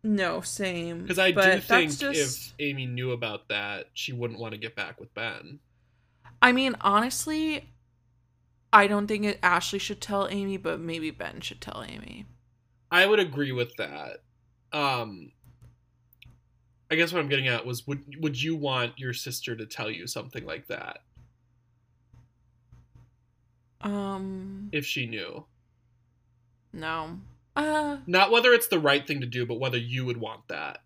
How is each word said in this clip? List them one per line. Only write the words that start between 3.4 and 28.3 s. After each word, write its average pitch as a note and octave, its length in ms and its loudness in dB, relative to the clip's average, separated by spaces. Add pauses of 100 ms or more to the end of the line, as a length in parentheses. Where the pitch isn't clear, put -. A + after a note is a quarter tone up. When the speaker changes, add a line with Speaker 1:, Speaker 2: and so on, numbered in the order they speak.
Speaker 2:
that, G2+ 460 -4
she - 180 -8
wouldn't A#2+ 260 -6
wanna A2 200 -8
get A2 180 -10
back F#2 240 -8
with A#2+ 120 -18
Ben. G#2+ 480 -8 (800)
Speaker 1:
I B3 120 10
mean, C4 280 2
honestly, D4 880 0 (1040)
I G3+ 140 10
don't G3+ 200 2
think G#3 180 -2
it, G3+ 180 0
Ashley F3+ 360 2
should G3 220 -6
tell G3 280 -2
Amy, G3 280 -4
but E3 240 -4
maybe E3 300 -6
Ben - 300 -10
should - 200 -10
tell - 220 -12
Amy. - 440 -14 (640)
Speaker 2:
I F3+ 160 8
would G#3+ 140 8
agree C#3+ 320 0
with B2 240 -2
that. D2 460 -8 (500)
Um, A#2 600 -2 (1600)
I D#3+ 60 2
guess E3 160 2
what F3 80 2
I'm C#3+ 80 -2
getting C3+ 200 2
at A#2+ 180 0
was, B2 200 -6
would, C#3 360 -8
would C#3 180 -2
you D#3+ 160 -2
want B2+ 420 -2
your B2+ 160 -6
sister A#2+ 420 -8
to A2 100 -10
tell A2 240 -8
you F2 160 -10
something - 380 -10
like D#2+ 240 -10
that? - 340 -10 (2750)
Speaker 1:
Um, G3 920 -6
Speaker 2:
If D3+ 140 -4
she B2+ 200 -4
knew. G#2 380 -10 (1300)
Speaker 1:
No. D#3+ 400 -6 (380)
Uh, D4+ 500 0
Speaker 2:
Not F#3 240 6